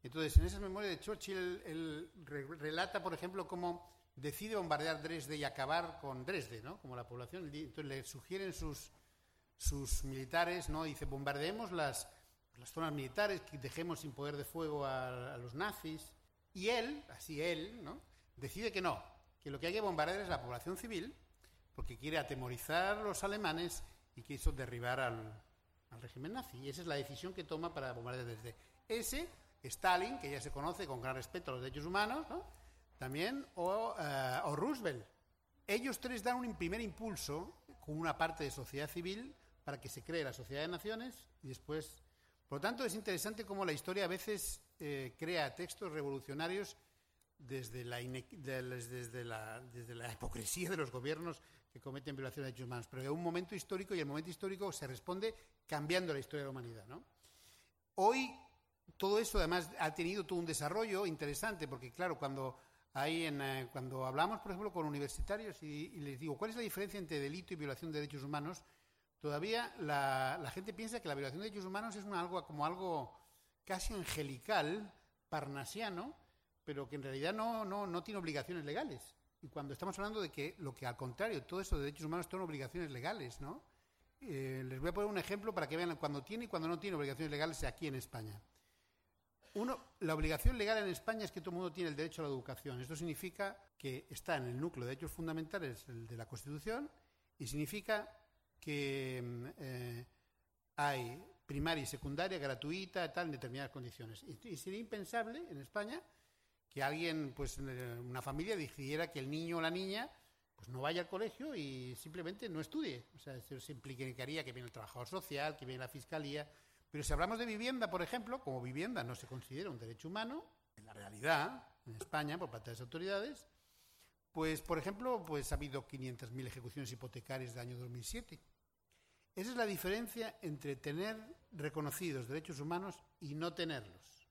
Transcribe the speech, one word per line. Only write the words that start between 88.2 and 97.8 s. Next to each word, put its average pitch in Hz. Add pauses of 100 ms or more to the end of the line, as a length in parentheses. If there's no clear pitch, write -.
Uno, 240
la 160
obligación 156
legal 220
en 202
España 220
es -
que 185
todo 180
el 170
mundo 180
tiene 170
el 147
derecho 160
a 151
la 143
educación. 131
Esto 135
significa 175 (200)
que 131
está 151
en 123
el 123
núcleo 147
de 123
derechos 151
fundamentales, 160
el 117
de 117
la 113
Constitución, 180 (480)
y 135
significa 208 (520)